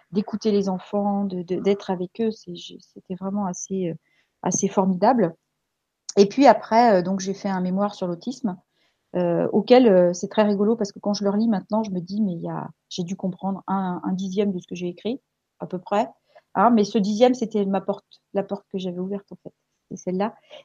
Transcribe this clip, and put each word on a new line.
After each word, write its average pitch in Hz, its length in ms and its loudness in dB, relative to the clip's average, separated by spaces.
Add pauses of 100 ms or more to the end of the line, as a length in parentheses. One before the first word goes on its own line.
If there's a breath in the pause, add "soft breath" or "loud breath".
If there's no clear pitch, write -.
(120)
d'écouter 208 400 -2
les 202 180 0
enfants, 202 560 -2
de, 185 160 -6
de, 175 180 -4
d'être 196 300 0
avec 180 320 -4
eux. 226 80 2
C'est, 180 260 -12
j'ai, 180 240 -18
c'était - 360 -16
vraiment 196 300 -4
assez, 185 440 -4
euh, 160 60 -6 (480)
assez 185 240 -2
formidable. 190 680 2 (800)
Et 202 120 6
puis 269 180 4
après, 226 540 6
euh, - 20 2
donc 190 200 -2
j'ai 190 120 -6
fait 196 160 -6
un 185 120 -2
mémoire 196 340 -2
sur 190 100 -6
l'autisme, 180 520 -6 (580)
euh, 170 360 2
auquel, 247 360 6
euh, 180 260 6
c'est 190 140 -6
très 214 160 2
rigolo 208 320 2
parce 202 160 -4
que - 80 -18
quand 202 140 -4
je 202 100 -6
le 202 80 0
relis 214 160 0
maintenant, 208 340 -2
je 214 80 -6
me 180 100 -4
dis, « 196 240 -6
Mais 185 100 -2
il 165 80 -8
y 170 80 -6
a, 160 200 -8 (200)
j'ai - 140 -6
dû 180 120 -6
comprendre 185 500 -6
un, 185 380 -4
un 185 100 -2
dixième 196 380 -2
de 180 80 -6
ce - 80 -18
que 180 80 -12
j'ai 175 120 -8
écrit, 208 320 -8 (400)
à 175 60 -8
peu 180 140 -8
près. » 208 280 -2 (480 soft breath)
Hein, 208 160 4
mais 214 120 4
ce 202 140 -2
dixième, 214 360 4
c'était 214 320 -2
ma 196 160 -2
porte, - 400 -8 (120)
la 196 100 -2
porte 202 280 -8
que 202 60 -8
j'avais 180 220 -6
ouverte, 196 320 -8
en 185 120 -16
fait. 175 100 -20 (360)
C'est - 80 -12
celle-là. 185 380 -4 (300 loud breath)